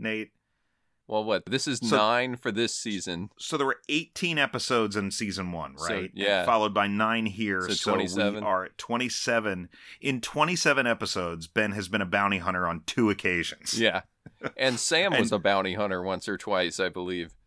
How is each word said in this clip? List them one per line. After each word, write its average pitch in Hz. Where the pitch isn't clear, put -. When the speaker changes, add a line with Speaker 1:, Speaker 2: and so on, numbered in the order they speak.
Speaker 1:
Nate? 110
Speaker 2:
Well, 107
what? 107
This 127
is 123
Speaker 1:
So, 117
Speaker 2:
nine 120
for 120
this 110
season. 92
Speaker 1:
so -
there 139
were 135
eighteen 160
episodes 117
in 98
season 95
one, 71
Speaker 2:
So, 76
Speaker 1:
right? 95
Speaker 2:
yeah. 98
Speaker 1:
And 90
followed 107
by 101
nine 110
here. 101
Speaker 2:
So 101
Speaker 1:
So 104
we 98
Speaker 2:
twenty-seven. 101
Speaker 1:
are 92
at -
twenty-seven. 117
In 131
twenty-seven 151
episodes, 87
Ben 107
has 98
been 101
a 95
bounty 98
hunter 90
on 85
two 113
occasions. 92
Speaker 2:
Yeah. 95
And 127
Sam 175
Speaker 1:
<laughs> -
And 131
Speaker 2:
was 110
a 104
bounty 95
hunter 95
once 92
or 98
twice, 92
I 92
believe. 90